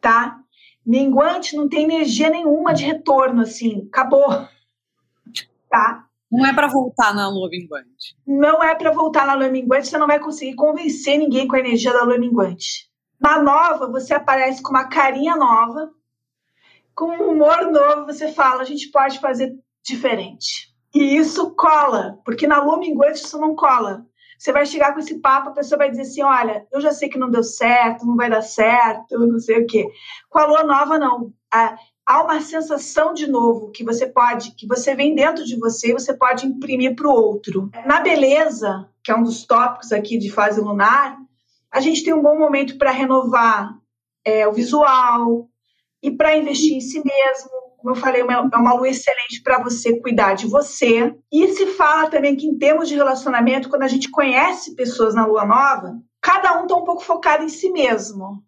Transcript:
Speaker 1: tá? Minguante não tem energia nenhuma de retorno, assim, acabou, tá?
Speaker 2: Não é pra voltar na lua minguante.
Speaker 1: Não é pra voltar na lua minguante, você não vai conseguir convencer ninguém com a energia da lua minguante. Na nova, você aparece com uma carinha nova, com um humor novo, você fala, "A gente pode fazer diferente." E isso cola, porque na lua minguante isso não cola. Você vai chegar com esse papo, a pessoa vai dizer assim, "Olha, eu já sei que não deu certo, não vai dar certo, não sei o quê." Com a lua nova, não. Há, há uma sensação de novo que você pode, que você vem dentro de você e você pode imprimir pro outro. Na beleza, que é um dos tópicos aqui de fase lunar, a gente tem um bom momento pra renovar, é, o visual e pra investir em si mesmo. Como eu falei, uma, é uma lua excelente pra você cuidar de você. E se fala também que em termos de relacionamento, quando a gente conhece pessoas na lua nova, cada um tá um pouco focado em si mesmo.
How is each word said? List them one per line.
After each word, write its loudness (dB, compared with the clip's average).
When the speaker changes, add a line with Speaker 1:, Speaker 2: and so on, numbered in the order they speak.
Speaker 1:
tá? 0
Minguante 0
não -2
tem 0
energia 0
nenhuma 0
de -2
retorno, 0
assim, -4
acabou, 2
tá? 0
Speaker 2:
Não 2
é 2
pra 2
voltar 0
na -2
lua -6
minguante. -14
Speaker 1:
Não 2
é 2
pra 0
voltar 0
na 0
lua 0
minguante, 0
você -6
não 0
vai 2
conseguir -10
convencer 0
ninguém 0
com -2
a 4
energia 0
da 2
lua 2
minguante. -4
Na 2
nova, 2
você -6
aparece 0
com -10
uma 2
carinha 0
nova, 2
com -4
um 0
humor 4
novo, 2
você -8
fala, 2
"A -6
gente -10
pode 2
fazer -4
diferente." -6
E 2
isso 0
cola, 2
porque -4
na 4
lua 0
minguante 0
isso -12
não -2
cola. 0
Você -6
vai 2
chegar 0
com -8
esse -10
papo, 2
a -16
pessoa -2
vai 2
dizer -8
assim, -10
"Olha, 0
eu -4
já 0
sei -6
que -10
não -2
deu 2
certo, 0
não 0
vai 0
dar 0
certo, 0
não 2
sei 0
o 0
quê." 0
Com 2
a 4
lua 4
nova, 2
não. -4
Há, 0
há 4
uma -2
sensação -4
de -6
novo 0
que -14
você -2
pode, 0
que -18
você -2
vem 0
dentro 0
de -8
você -4
e 2
você -4
pode 0
imprimir -4
pro -2
outro. 0
Na 2
beleza, 0
que -4
é 0
um 2
dos -4
tópicos 0
aqui -4
de -6
fase 0
lunar, 0
a 0
gente 0
tem 0
um 0
bom 4
momento 0
pra 2
renovar, 0
é, 2
o 0
visual 2
e -2
pra 2
investir 0
em -4
si -8
mesmo. 0
Como -4
eu -8
falei, 0
uma, 0
é 0
uma 4
lua 0
excelente -4
pra 2
você -2
cuidar 0
de -6
você. 2
E 4
se 0
fala 2
também 2
que -4
em -2
termos 2
de -4
relacionamento, 0
quando 0
a 0
gente -2
conhece 0
pessoas 0
na 2
lua 2
nova, 0
cada 2
um -6
tá 0
um 0
pouco -4
focado 0
em -6
si -4
mesmo. -4